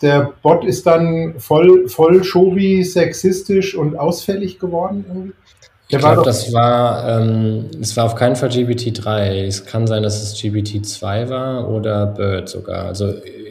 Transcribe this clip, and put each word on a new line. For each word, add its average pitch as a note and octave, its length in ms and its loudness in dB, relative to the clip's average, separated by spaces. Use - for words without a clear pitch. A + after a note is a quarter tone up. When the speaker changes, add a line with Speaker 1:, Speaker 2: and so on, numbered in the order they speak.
Speaker 1:
der C#3+ 400 2
Bot E3+ 240 4
ist - 220 0
dann E3 520 2
voll, F3+ 480 6
voll E3+ 360 4
Shobi, F#3+ 600 2
sexistisch F#3 920 0
und D3+ 220 -2
ausfällig F#3 600 -4
geworden F#3 480 -4
irgendwie? F#3 260 -10
Speaker 2:
Ich - 80 -12
Speaker 1:
Der C#3 100 0
war D3 120 6
Speaker 2:
glaub, - 120 4
Speaker 1:
doch C3 60 2
Speaker 2:
das G#2+ 220 -4
war, A#2 680 2
ähm, A2 480 -2
es G#2+ 160 -6
war A#2 100 2
auf A#2 100 0
keinen A#2+ 200 2
Fall C3 140 -2
G B2 160 0
P A#2+ 100 0
T A#2 160 -6
drei. G2+ 540 -2
Es G2 200 -6
kann A2+ 220 -2
sein, G#2+ 160 0
dass G#2 200 -4
es - 180 -10
G G#2+ 80 -4
P G#2 140 -2
T G2+ 180 -6
zwei G2+ 480 -6
war C3 400 -6
oder G#2+ 380 -2
Bird G2 420 -4
sogar. F#2 380 -10
Also F#2+ 260 -4